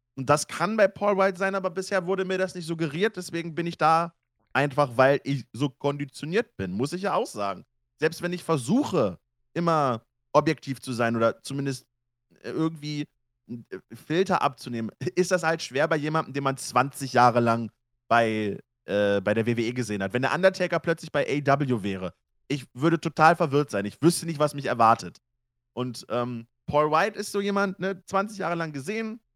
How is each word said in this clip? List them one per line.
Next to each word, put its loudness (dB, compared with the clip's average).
Und -2
das 2
kann -2
bei 6
Paul -2
White 2
sein, -2
aber -4
bisher -4
wurde -2
mir -2
das -4
nicht -10
suggeriert, -2
deswegen -8
bin -4
ich -8
da 4
einfach, 2
weil 6
ich -4
so -2
konditioniert -4
bin, -4
muss -4
ich -6
ja -2
auch 0
sagen. -6
Selbst -2
wenn -4
ich -8
versuche, 0
immer 2
objektiv 2
zu -10
sein 2
oder 2
zumindest, -6
äh, -12
irgendwie, -4
äh, -14
Filter 0
abzunehmen, -4
ist 0
das 2
halt 0
schwer 0
bei 2
jemandem, -2
den -4
man 0
zwanzig -2
Jahre 6
lang 0
bei, 2
äh, 2
bei 0
der 0
W 0
W -2
E -2
gesehen -4
hat. -2
Wenn 0
der 0
Undertaker 2
plötzlich -4
bei 0
A -4
E -2
W 2
wäre, -6
ich -6
würde 2
total 4
verwirrt 0
sein. -4
Ich -10
wüsste 4
nicht, -6
was 0
mich -8
erwartet. 4
Und, -8
ähm, -4
Paul 2
White 2
ist -10
so -4
jemand, -2
ne, -6
zwanzig -4
Jahre -4
lang -4
gesehen, -8